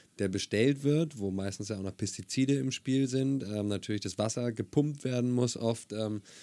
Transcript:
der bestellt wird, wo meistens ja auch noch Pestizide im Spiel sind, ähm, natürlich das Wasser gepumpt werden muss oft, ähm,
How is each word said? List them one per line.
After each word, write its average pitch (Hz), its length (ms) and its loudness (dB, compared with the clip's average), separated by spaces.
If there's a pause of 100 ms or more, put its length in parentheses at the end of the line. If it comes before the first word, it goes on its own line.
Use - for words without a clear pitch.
(180)
der 101 100 0
bestellt 113 540 2
wird, 147 360 2
wo 98 120 -2
meistens 98 380 -6
ja 104 100 -4
auch 95 40 -8
noch 95 140 -6
Pestizide 131 580 0
im 131 160 0
Spiel 131 380 0
sind, 135 360 0
ähm, 104 240 -2
natürlich 101 340 -2
das 95 160 -4
Wasser 120 340 0
gepumpt 143 520 0
werden 123 260 2
muss 123 260 2
oft, 117 360 0
ähm, 107 300 -2 (200)